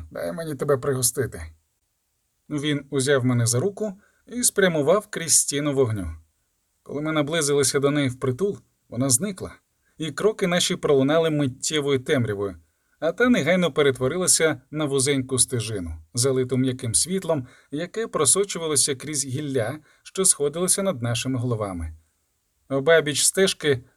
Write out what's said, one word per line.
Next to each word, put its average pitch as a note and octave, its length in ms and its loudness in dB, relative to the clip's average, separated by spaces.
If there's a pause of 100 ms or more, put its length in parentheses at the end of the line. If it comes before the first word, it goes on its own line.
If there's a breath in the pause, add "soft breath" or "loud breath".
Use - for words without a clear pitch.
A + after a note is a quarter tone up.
(120)
дай E2+ 220 -8
мені D#3+ 220 -8
тебе C#3+ 220 0
пригостити». C3 640 -4 (1080)
Він D3 400 -2
узяв C3+ 360 2
мене A#2+ 220 2
за B2 120 0
руку G3 400 -4 (280 soft breath)
і B3 160 -6
спрямував F3+ 640 2
крізь E3 260 -4
стіну C#3+ 400 0
вогню. G#2+ 420 0 (680)
Коли C#3+ 180 -8
ми D#3 100 -4
наблизилися C#3+ 680 2
до C#3+ 120 2
неї C#3+ 180 2
впритул, C3 500 -2 (300)
вона C3 200 -2
зникла, E3 440 -2 (440)
і D#3 140 -6
кроки G3 360 0
наші F3 280 0
пролунали D3+ 540 2
миттєвою C#3+ 720 0
темрявою, G#2+ 560 -2 (440)
а D#3+ 120 -2
та A#3+ 180 2
негайно F3+ 420 4
перетворилася D3 920 2 (100)
на D#3 140 -2
вузеньку C3+ 540 0
стежину, G#2 560 -4 (180)
залиту B2+ 440 0
м'яким B2+ 380 -2
світлом, E3 520 -2 (240 loud breath)
яке F3 360 -6
просочувалося D#3+ 880 0
крізь C#3+ 300 -6
гілля, C3+ 540 -4 (240 soft breath)
що - 220 -4
сходилося E3+ 580 0
над F3 180 -2
нашими A#2+ 380 -2
головами. G2+ 540 -4 (760)
Обабіч D3 540 2
стежки D#3 600 2 (140 soft breath)